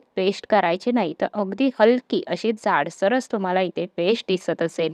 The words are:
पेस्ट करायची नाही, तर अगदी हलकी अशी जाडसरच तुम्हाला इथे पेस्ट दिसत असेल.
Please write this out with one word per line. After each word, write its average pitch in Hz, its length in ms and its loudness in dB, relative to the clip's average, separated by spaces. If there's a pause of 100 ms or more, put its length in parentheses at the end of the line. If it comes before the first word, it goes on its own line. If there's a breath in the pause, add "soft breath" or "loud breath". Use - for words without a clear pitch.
(160)
पेस्ट 190 340 -2
करायची 185 420 2
नाही, 202 300 0
तर 190 120 0
अगदी 208 360 0 (100)
हलकी 233 480 4
अशी 220 240 -2
जाडसरच 196 800 0
तुम्हाला 185 300 0
इथे 175 240 -4
पेस्ट 190 420 -2
दिसत 180 340 -2
असेल. 160 320 -2